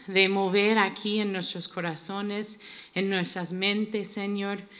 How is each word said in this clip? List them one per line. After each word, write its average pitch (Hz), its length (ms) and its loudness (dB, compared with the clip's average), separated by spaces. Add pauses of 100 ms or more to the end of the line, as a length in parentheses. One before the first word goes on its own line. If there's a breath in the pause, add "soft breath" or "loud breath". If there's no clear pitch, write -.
de 190 200 6
mover 196 500 4
aquí 208 420 0
en 202 120 0
nuestros 180 360 -6
corazones, 202 880 -6 (380 loud breath)
en 196 120 0
nuestras 175 440 -2
mentes, 202 560 0
Señor. 202 540 -4 (180 loud breath)